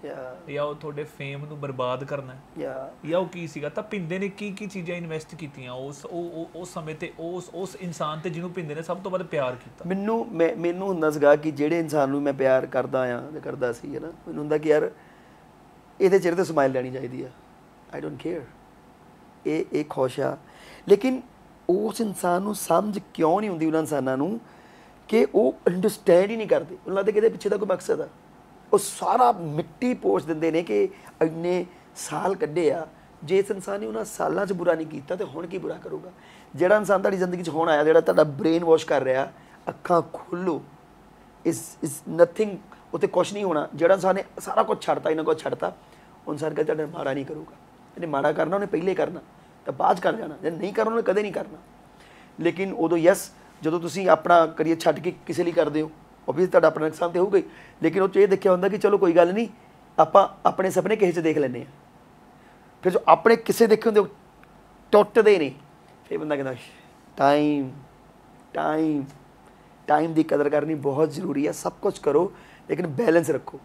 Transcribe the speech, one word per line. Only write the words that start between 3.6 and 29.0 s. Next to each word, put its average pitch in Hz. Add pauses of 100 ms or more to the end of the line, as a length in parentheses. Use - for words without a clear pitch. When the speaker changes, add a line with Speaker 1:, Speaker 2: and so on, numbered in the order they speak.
Speaker 2:
ਤਾਂ 208
ਭਿੰਦੇ 185
ਨੇ 196
ਕੀ 202
ਕੀ 202
ਚੀਜ਼ਾਂ 175
invest 160
ਕੀਤੀਆਂ 135
ਉਸ, 139
ਉਹ, 175
ਉਹ, 170
ਉਸ 175
ਸਮੇਂ 156
ਤੇ, 165
ਉਸ, 170
ਉਸ 180
ਇਨਸਾਨ 160
ਤੇ 175
ਜਿਹਨੂੰ 170
ਭਿੰਦੇ 160
ਨੇ 160
ਸਭ 175
ਤੋਂ 185
ਵੱਧ 180
ਪਿਆਰ 135
ਕੀਤਾ? -
Speaker 1:
ਮੈਨੂੰ, 220
ਮੈਂ, 165
ਮੈਨੂੰ 175
ਹੁੰਦਾ 160
ਸੀਗਾ 147
ਕਿ 151
ਜਿਹੜੇ 151
ਇਨਸਾਨ 147
ਨੂੰ 143
ਮੈਂ 143
ਪਿਆਰ 131
ਕਰਦਾ 131
ਆ 127
ਜਾਂ 131
ਕਰਦਾ 151
ਸੀ, 147
ਹੈ 156
ਨਾ, 156
ਮੈਨੂੰ 160
ਹੁੰਦਾ 151
ਕਿ 151
ਯਾਰ 151 (1080)
ਇਹਦੇ 190
ਚਿਹਰੇ 170
ਤੇ 185
smile 147
ਲੈਣੀ 127
ਚਾਹੀਦੀ 131
ਆ। 127 (680)
I 143
don't 151
care। 156 (1000)
ਇਹ, 151
ਇਹ 151
ਖੁਸ਼ 131
ਆ। 135 (500)
ਲੇਕਿਨ 247 (480)
ਉਸ 208
ਇਨਸਾਨ 180
ਨੂੰ 208
ਸਮਝ 190 (140)
ਕਿਉਂ 165
ਨਹੀਂ 214
ਹੁੰਦੀ 160
ਉਹਨਾਂ 160
ਇਨਸਾਨਾਂ 131
ਨੂੰ 190 (680)
ਕਿ 233
ਉਹ 247 (120)
ਅੰਡਰਸਟੈਂਡ 190
ਹੀ 233
ਨਹੀਂ 220
ਕਰਦੇ। 156
ਉਹਨਾਂ 190
ਲੱਗਦਾ 202
ਕਿ 202
ਇਹਦੇ 220
ਪਿੱਛੇ -
ਦਾ 202
ਕੋਈ 196
ਮਕਸਦ 175
ਆ। 143 (680)
ਉਹ 208
ਸਾਰਾ 233